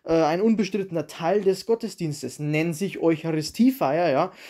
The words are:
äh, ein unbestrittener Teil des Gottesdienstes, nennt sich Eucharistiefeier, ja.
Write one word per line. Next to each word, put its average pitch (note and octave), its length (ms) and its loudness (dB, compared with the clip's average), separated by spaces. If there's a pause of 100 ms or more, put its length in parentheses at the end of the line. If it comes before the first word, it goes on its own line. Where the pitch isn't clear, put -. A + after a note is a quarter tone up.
äh, E3 100 -2
ein E3 300 2
unbestrittener F#3+ 640 0
Teil F3+ 340 0
des F#3+ 240 0
Gottesdienstes, E3 720 -4
nennt D3+ 380 0
sich G3 260 -4
Eucharistiefeier, E3 1080 2
ja. D#3 200 2 (180)